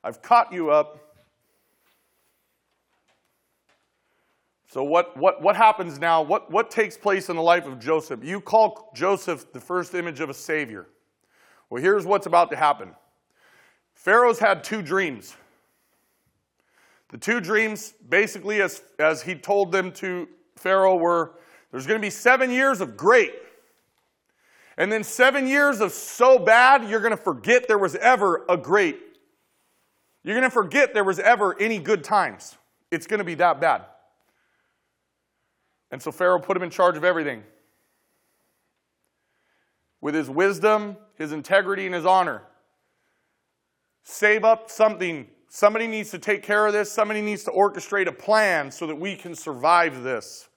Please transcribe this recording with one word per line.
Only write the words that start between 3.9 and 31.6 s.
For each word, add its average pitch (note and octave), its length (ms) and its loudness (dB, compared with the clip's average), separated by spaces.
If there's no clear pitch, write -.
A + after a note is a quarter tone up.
So C3+ 160 -8
what, E3+ 320 0
what, D3+ 260 0
what G3 140 2
happens F#3+ 440 2
now? E3 240 2
What, D#3+ 280 -4
what A3+ 180 0
takes G#3+ 280 -4
place G3 320 -2
in E3+ 80 -6
the D#3+ 40 -4
life E3+ 240 2
of C3 140 -14
Joseph? C#3+ 440 -4
You F#3 180 -10
call - 520 0
Joseph F3+ 600 -4
the B2 80 -16
first F3 320 -8
image E3+ 260 -8
of D3+ 100 -8
a C#3 40 -14
savior. A2+ 540 -8
Well, B2 120 -8
here's F#3+ 240 2
what's G3 200 -2
about E3+ 240 2
to D3 80 -8
happen. A2 360 -2
Pharaoh's A#3 460 2
had G3 260 0
two G#3+ 160 -6
dreams. D#3 560 -6
The B2 80 -18
two A#3 200 -2
dreams, G#3+ 540 -4
basically, G3+ 520 -2
as, F3 200 -4
as D#3 220 0
he E3+ 140 -10
told G3 360 -2
them F#3 220 -2
to F3+ 340 -10
Pharaoh, F#3+ 380 2
were E3+ 400 0
there's C3 160 -10
gonna A3 120 0
be G3+ 100 -4
seven B3+ 420 2
years B3+ 300 0
of A#2 160 -10
great. A3 360 4
And F#3+ 140 0
then A3 120 -2
seven C4 440 0
years C#4 340 2
of G3 100 -2
so B3+ 480 4
bad, A#3 480 6
you're G#3+ 120 -2
gonna A3 160 0
forget G3+ 520 0
there G#3+ 100 2
was F3+ 180 -2
ever G3 540 2
a F3+ 80 2
great. F3 420 0
You're G3 120 -6
gonna B3+ 140 2
forget A#3+ 460 0
there G#3 80 2
was F#3+ 160 0
ever G3+ 400 2
any A3 180 -2